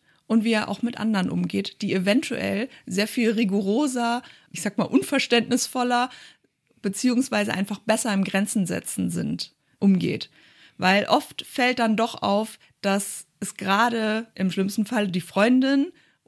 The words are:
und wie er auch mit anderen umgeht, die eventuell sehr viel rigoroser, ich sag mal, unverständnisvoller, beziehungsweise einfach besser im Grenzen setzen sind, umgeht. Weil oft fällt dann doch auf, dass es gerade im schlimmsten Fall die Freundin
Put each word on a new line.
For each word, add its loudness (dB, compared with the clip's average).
und 2
wie 2
er 0
auch -4
mit -4
anderen 0
umgeht, -4
die -2
eventuell 0
sehr -2
viel 2
rigoroser, 0
ich -12
sag -4
mal, 0
unverständnisvoller, 0
beziehungsweise 0
einfach -4
besser 0
im 2
Grenzen 0
setzen -4
sind, -4
umgeht. 2
Weil 2
oft 0
fällt 0
dann 2
doch -2
auf, -2
dass -2
es -10
gerade 0
im 0
schlimmsten 0
Fall -2
die -2
Freundin 2